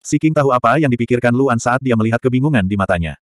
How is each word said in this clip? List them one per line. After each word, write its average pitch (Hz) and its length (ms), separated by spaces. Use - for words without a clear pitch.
Si - 160
King 156 120
tahu 139 200
apa 120 280
yang 120 120
dipikirkan 120 400
Luan 123 280
saat 127 200
dia 127 160
melihat 113 240
kebingungan 127 440
di 101 120
matanya. 87 520